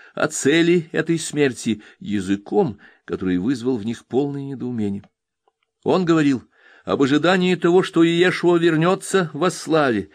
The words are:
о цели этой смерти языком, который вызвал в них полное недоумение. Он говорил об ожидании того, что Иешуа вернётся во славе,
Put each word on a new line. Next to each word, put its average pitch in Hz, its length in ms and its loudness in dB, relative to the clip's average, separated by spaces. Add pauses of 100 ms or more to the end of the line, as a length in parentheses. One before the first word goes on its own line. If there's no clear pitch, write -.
(140)
о - 140 -4
цели 165 640 2
этой 160 260 -2
смерти 127 640 -2 (180)
языком, 101 760 -2 (280)
который 90 340 -2
вызвал 123 360 -4
в 104 120 -8
них 117 180 -8
полное 143 380 -4
недоумение. 117 600 -6 (800)
Он 175 220 2
говорил 147 380 2 (420)
об 98 160 -2
ожидании 175 540 2
того, 175 260 2
что 165 220 2
Иешуа 170 540 2
вернётся 170 760 0
во 160 160 0
славе, 143 640 0